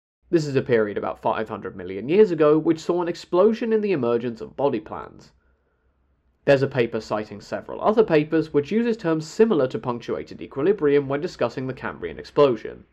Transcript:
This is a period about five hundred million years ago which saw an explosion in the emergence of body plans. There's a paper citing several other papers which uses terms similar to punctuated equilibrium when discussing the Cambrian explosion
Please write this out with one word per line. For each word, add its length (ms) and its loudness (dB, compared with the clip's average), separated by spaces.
This 160 0
is 100 -2
a 60 2
period 380 0
about 200 -6
five 300 -2
hundred 260 -10
million 340 -8
years 200 6
ago 300 4
which 200 0
saw 220 -2
an 60 -4
explosion 680 0
in 80 2
the 120 0
emergence 460 -2
of 160 -16
body 260 0
plans. 500 -14
There's 160 6
a 60 0
paper 340 -2
citing 400 -6
several 400 -10
other 220 4
papers 500 0
which 180 0
uses 260 0
terms 280 -2
similar 400 2
to 140 -2
punctuated 640 -6
equilibrium 640 2
when 140 -2
discussing 440 -4
the 80 -6
Cambrian 460 -10
explosion 720 0